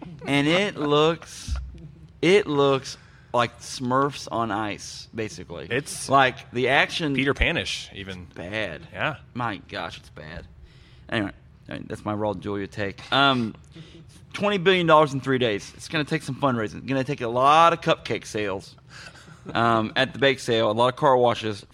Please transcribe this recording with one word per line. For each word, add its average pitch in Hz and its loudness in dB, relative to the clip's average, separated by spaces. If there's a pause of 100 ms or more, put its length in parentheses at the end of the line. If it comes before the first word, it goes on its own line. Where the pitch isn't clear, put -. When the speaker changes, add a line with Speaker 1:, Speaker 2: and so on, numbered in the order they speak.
(260)
Speaker 1:
and 143 2
it 185 2
looks, 151 0 (680)
it 190 6
looks 139 2 (360)
like 120 0
Smurfs 131 -2
on 113 -2
ice, 101 -8
basically. 87 -10
Speaker 2:
It's - -6
Speaker 1:
like, 131 2
the 123 0
action 151 0
Speaker 2:
Peter 135 0
Pan-ish, 120 -2
even. 92 -12
Speaker 1:
bad. 90 -8 (100)
Speaker 2:
Yeah. 120 -4 (180)
Speaker 1:
My 117 -6
gosh, 90 -10
it's - -20
bad. 82 -16 (600)
Anyway, 107 -4 (380)
I - -14
mean, - -12
that's - -10
my 104 -4
Raul 104 -2
Julia 101 -6
take. 98 -8 (120)
Um, 127 2 (800)
twenty 202 0
billion 175 4
dollars 156 8
in 135 -4
three 131 0
days. 110 -2
It's - -16
gonna 160 -2
take 151 -4
some 135 -6
fundraising. 113 0
It's - -14
gonna 131 0
take 139 -6
a 117 -2
lot 147 6
of 165 -2
cupcake - -2
sales, 101 -4 (800)
um, 113 2
at 131 0
the - -12
bake 135 2
sale, 113 2
a 107 2
lot 117 4
of 127 -2
car 139 4
washes 113 0